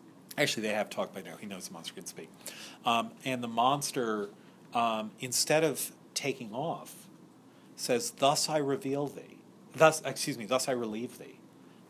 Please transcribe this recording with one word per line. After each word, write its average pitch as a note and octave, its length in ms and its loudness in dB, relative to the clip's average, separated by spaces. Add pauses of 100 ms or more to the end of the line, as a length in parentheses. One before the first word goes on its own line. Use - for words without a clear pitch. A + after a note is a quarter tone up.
(360)
actually, C3+ 280 2
they G#2+ 100 0
have G#2 160 0
talked - 240 -4
by F#2+ 80 -8
now. F2 160 -12
He A2 80 -12
knows F#2 220 -10
the F#2+ 60 -14
monster E2 200 -12
can F#2+ 120 -12
speak. - 220 -14 (560)
Um, A#2 280 2 (120)
and B2+ 160 -2
the A#2+ 80 -4
monster, A#2 840 2 (440)
um, A2 460 0
instead D3+ 420 2
of C#3+ 300 0 (220)
taking B2+ 380 -4
off, C3+ 540 -6 (720)
says, A#2+ 340 -2
"Thus C#3+ 380 4
I D#3 100 2
reveal C#3 480 0
thee. - 300 -12 (360)
Thus, D#3 320 8
excuse C3+ 320 -4
me, A#2 100 -8
thus B2+ 220 2
I C3+ 40 2
relieve A#2 460 -4
thee." - 180 -16 (540)